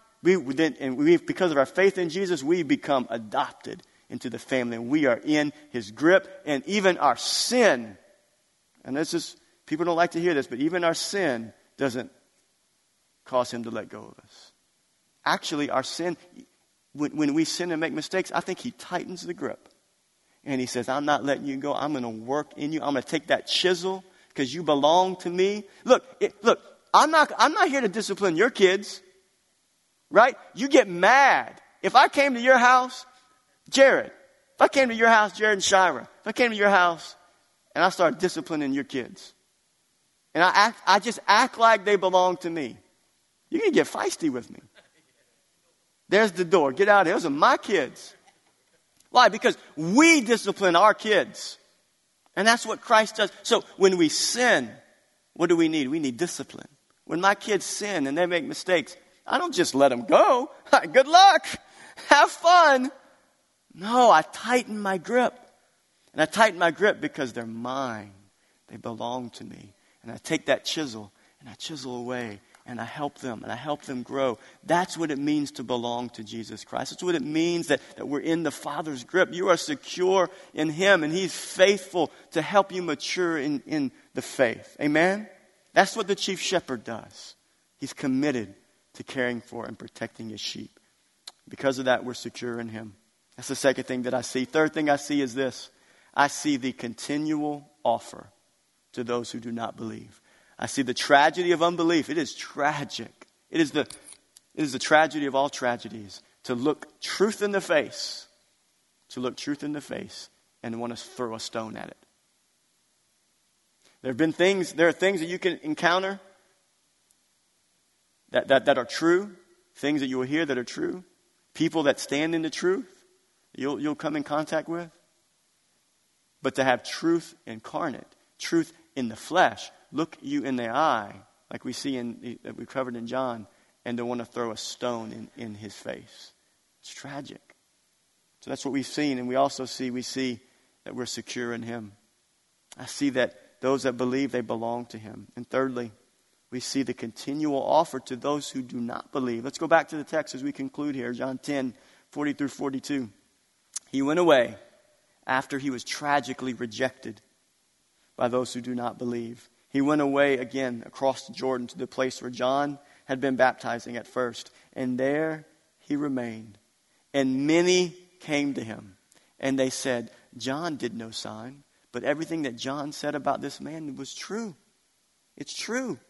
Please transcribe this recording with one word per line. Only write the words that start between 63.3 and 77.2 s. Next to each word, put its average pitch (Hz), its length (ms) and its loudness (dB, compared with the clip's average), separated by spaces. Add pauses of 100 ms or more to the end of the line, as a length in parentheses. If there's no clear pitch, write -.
No, 233 380 4
I 160 120 8
tighten 220 560 -4
my 190 200 -2
grip. 233 360 0 (800)
And - 80 -2
I 156 60 2
tighten 202 320 4
my 170 140 4
grip 175 280 0
because 143 320 -6
they're 117 140 -8
mine. 117 640 -8 (560)
They - 80 -18
belong 117 540 -8
to - 140 -18
me. 101 280 -20 (300)
And 117 100 -14
I 117 60 -14
take - 280 -6
that 135 180 0
chisel 110 460 -8 (300)
and 139 80 -20
I 101 60 -18
chisel 131 420 -12
away 120 440 -8 (280)
and 120 120 -10
I 113 40 -8
help 147 340 -10
them 117 260 -10
and 110 80 -10
I - 20 -8
help 143 280 -8
them 127 200 -10
grow. 127 360 -2 (260)
That's 175 340 0
what 160 140 -2
it 135 60 -4
means 147 340 -2
to - 100 -12
belong 120 480 -4
to 113 140 -16
Jesus 110 400 -12
Christ. - 260 -8
That's - 120 -14
what 180 120 0
it 147 80 0